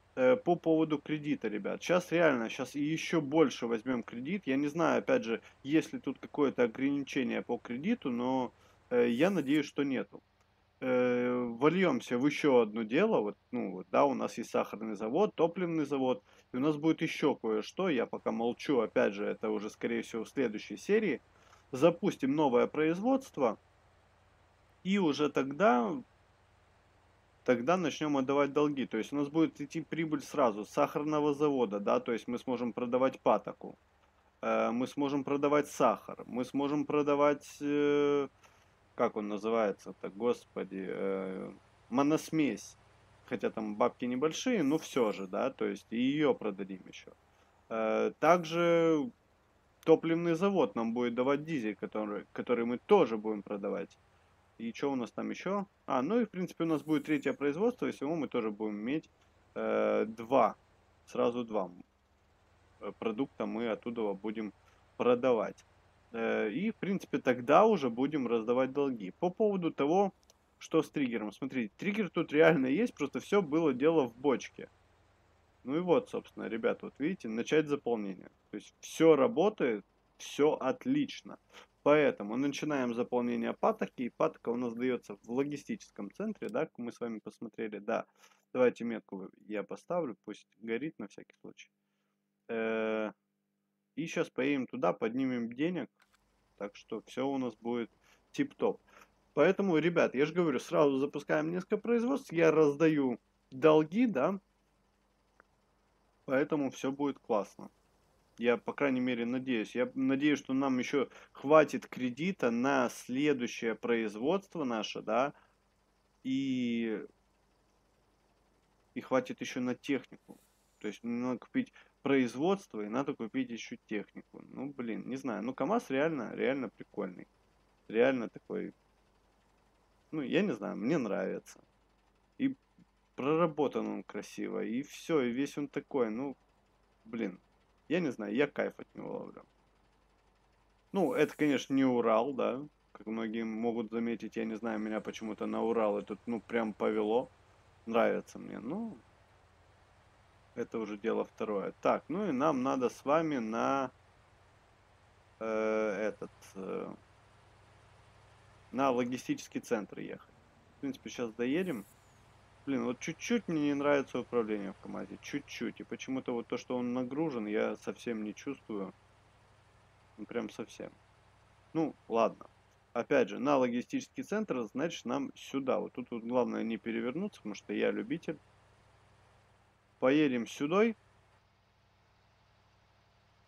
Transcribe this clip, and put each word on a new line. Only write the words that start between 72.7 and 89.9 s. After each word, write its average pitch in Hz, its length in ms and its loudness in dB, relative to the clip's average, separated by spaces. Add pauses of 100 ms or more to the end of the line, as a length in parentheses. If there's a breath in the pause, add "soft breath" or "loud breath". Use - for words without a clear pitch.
просто 135 260 -4
всё 202 220 2
было 156 320 2
дело 147 340 4
в 113 80 -12
бочке. - 520 0 (960)
Ну 131 120 -4
и 165 40 0
вот, 170 300 4
собственно, - 380 -8
ребят, 110 340 -2
вот - 160 -12
видите, 156 300 -4
начать 131 400 0
заполнение. 110 640 -4 (200)
То 107 80 -10
есть - 220 -18
всё 160 360 6
работает, 131 680 2 (340)
всё 147 360 2
отлично. 131 840 -2 (440 loud breath)
Поэтому 127 540 4
начинаем 139 580 -2
заполнение 120 640 -2
патоки. 208 440 -2
И 113 120 -4
патока - 340 -2
у 117 60 -2
нас 123 180 -4
даётся 120 500 -4
в 110 80 -14
логистическом 131 800 -6
центре, 202 360 -8
да, 127 180 -2
как - 120 -20
мы 120 140 -10
с - 80 -14
вами 113 200 -8
посмотрели. 110 600 -10
Да, 104 260 -2 (480 soft breath)
давайте 123 300 2
метку 104 460 -8 (180)
я 104 160 -4
поставлю, 131 600 -6